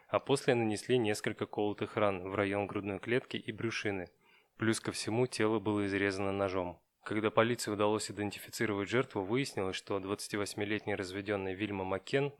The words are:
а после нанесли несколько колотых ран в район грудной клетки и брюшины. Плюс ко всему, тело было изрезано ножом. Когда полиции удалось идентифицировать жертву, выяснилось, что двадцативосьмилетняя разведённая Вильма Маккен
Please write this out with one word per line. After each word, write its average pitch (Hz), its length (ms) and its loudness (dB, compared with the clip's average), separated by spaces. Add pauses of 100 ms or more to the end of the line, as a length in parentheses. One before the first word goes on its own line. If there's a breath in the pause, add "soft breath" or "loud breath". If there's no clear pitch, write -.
а 104 120 2
после 135 380 4
нанесли 113 420 2
несколько 107 480 0
колотых 104 500 -2
ран 98 320 2
в 95 60 -2
район 101 320 2
грудной 98 320 -4
клетки - 380 -2
и - 160 -8
брюшины. 104 560 -4 (480 soft breath)
Плюс 107 240 2
ко - 100 -4
всему, 120 380 0
тело 110 320 2
было 104 260 0
изрезано 98 460 0
ножом. 95 480 0 (240)
Когда 104 260 0
полиции 117 400 2
удалось 104 400 2
идентифицировать 101 800 -2
жертву, 110 340 0
выяснилось, 101 540 -2
что 101 240 -2
двадцативосьмилетняя 104 960 -2
разведённая 98 580 -2
Вильма 98 300 -2
Маккен 135 560 -2